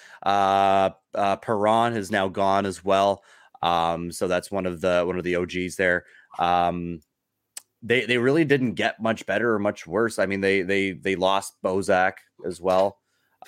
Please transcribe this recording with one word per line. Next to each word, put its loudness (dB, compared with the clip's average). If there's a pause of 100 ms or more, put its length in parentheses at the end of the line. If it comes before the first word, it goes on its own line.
(220)
Uh, 4 (240)
uh, 0
Perron 2
is -6
now 0
gone 0
as -8
well. 2 (380)
Um, 0
so -4
that's -2
one -4
of -6
the, 2
one -4
of -6
the -2
O -2
Gs -6
there. 0 (340)
Um, 0 (840)
they, 0
they 0
really 2
didn't 0
get -4
much -2
better 0
or 0
much -4
worse. -2
I 2
mean, -4
they, 2
they, 0
they -4
lost 0 (100)
Bozak 2 (340)
as -10
well. 0 (500)